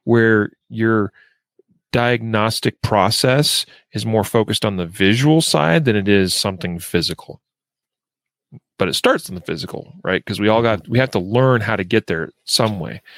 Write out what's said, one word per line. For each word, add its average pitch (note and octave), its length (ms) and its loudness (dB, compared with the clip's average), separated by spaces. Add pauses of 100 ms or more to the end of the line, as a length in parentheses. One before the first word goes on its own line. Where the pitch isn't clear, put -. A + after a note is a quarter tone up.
where A2+ 480 2 (160)
your A2+ 440 0 (800)
diagnostic A2+ 920 0
process B2+ 840 2 (260)
is G#2+ 140 -6
more A2 180 2
focused G#2+ 400 0
on G2+ 120 -2
the F2 100 -4
visual A2+ 540 2
side D#3+ 440 2
than A2+ 120 2
it G2 120 0
is G2 260 2
something F2 440 -4
physical. - 640 -6 (1400)
But F#2 100 -2
it - 60 -4
starts - 340 -2
in F#2 60 -14
the F2 60 -12
physical, - 600 -10
right? - 220 -2
'Cause F#2+ 160 -6
we G#2 80 2
all A2+ 140 4
got, A2 260 -2
we A#2+ 100 0
have C3 120 0
to G#2+ 80 -2
learn A#2+ 420 2
how G#2+ 160 -4
to F#2+ 80 -4
get G#2 220 0
there E2 240 -4 (140)
some A2 340 -2
way. C2 240 -10 (160)